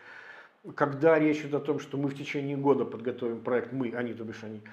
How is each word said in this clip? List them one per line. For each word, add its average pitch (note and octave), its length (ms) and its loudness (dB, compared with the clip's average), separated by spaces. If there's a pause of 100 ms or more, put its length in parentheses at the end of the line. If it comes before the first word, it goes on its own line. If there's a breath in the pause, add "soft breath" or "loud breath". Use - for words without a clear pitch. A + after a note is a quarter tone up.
(760 loud breath)
когда D3 440 6
речь D3+ 220 4
идёт C#3+ 200 -2
о - 40 -10
том, C#3+ 140 0
что - 180 -6
мы C#3+ 120 0
в C#3 80 -6
течение C#3+ 400 -4
года C#3 260 6
подготовим A#2 560 -4
проект, A#2 320 -2
мы, B2+ 240 -2
они, A#2+ 180 -2
то A2+ 100 -8
бишь A2 200 -10
они, G#2+ 180 -10 (100)